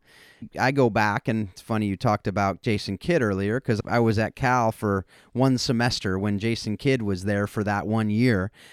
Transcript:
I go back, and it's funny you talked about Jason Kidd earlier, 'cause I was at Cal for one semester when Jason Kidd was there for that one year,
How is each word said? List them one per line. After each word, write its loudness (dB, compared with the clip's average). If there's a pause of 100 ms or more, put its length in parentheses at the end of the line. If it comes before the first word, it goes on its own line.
(600)
I 4
go 4
back, 0
and -2
it's -20
funny -2
you 0
talked 0
about 0
Jason -2
Kidd 0
earlier, 0
'cause 0
I 0
was 2
at -2
Cal 2
for -2 (260)
one 2
semester -2
when 0
Jason -4
Kidd 0
was -4
there 0
for -4
that -2
one 0
year, 2 (220)